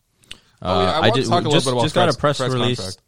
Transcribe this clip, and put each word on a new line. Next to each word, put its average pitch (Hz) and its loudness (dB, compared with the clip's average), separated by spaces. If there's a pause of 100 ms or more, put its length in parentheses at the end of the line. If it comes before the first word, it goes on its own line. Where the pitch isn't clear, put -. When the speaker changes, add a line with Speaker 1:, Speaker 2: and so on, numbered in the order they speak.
(640)
Speaker 1:
Oh, 90 0
yeah, 90 2
Speaker 2:
uh, 87 -2
Speaker 1:
I - -2
Speaker 2:
I - 0
Speaker 1:
want 110 4
to 135 0
Speaker 2:
just, - -2
Speaker 1:
talk - 4
a - -4
little 156 0
Speaker 2:
just, 156 2
Speaker 1:
bit 131 0
about 120 0
Speaker 2:
just - 0
got 175 4
a 156 2
Speaker 1:
Fred's, - -6
Speaker 2:
press 147 0
Speaker 1:
Fred's 131 -2
Speaker 2:
release. 123 0
Speaker 1:
contract. 95 -10